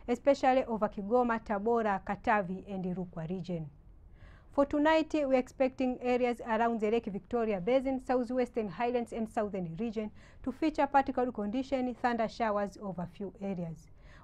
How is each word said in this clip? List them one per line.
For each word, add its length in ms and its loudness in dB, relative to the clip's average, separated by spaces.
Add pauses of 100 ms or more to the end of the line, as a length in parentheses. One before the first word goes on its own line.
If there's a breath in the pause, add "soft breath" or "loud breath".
especially 600 4
over 220 0
Kigoma, 560 2
Tabora, 600 2
Katavi, 580 0 (100)
and 120 -4
Rukwa 440 -6
region. 400 -6 (840 soft breath)
For 120 4
tonight, 480 4
we're 220 2
expecting 680 0
areas 460 2
around 340 2
the 120 2
Lake 140 2
Victoria 540 -2
Basin, 380 2
southwestern 680 0
highlands, 440 -2
and 160 -2
southern 480 -2
region 320 -4 (360 loud breath)
to 80 -2
feature 340 0
particle 460 2
condition, 680 -2
thunder 280 0
showers 520 -2
over 320 -6
few 280 -8
areas, 500 -6 (340 loud breath)